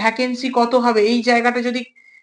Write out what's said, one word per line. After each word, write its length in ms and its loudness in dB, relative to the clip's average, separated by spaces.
vacancy 500 -2
কত 220 2
হবে 260 2
এই 220 2
জায়গাটা 380 0
যদি 220 -4